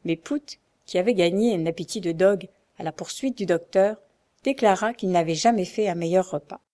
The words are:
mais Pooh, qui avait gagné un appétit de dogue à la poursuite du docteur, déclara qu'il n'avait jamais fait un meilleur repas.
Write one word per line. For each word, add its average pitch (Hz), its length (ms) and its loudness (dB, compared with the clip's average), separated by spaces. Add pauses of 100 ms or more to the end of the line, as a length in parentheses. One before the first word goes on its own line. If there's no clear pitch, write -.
mais 165 100 0
Pooh, 285 240 -6 (460)
qui - 120 -4
avait 202 160 2
gagné 190 400 2
un 165 120 -2
appétit 165 340 -6
de 170 140 -4
dogue 185 340 2 (300)
à 190 60 -12
la 156 100 -4
poursuite - 440 -6
du 202 80 -4
docteur, 190 560 0 (420)
déclara 226 500 2
qu'il 185 180 -4
n'avait 165 240 2
jamais 214 300 2
fait 208 240 -2
un 170 60 -2
meilleur 175 360 0
repas. - 300 -10 (120)